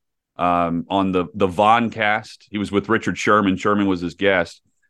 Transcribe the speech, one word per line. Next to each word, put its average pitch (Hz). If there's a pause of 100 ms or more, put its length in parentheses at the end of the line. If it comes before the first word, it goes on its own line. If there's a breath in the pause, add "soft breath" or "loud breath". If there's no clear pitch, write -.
(360)
um, 85
on 95
the, 90
the 101
Von 107
cast, 107
he -
was 98
with 98
Richard 107
Sherman. 104
Sherman 101
was 92
his 87
guest, 95 (280)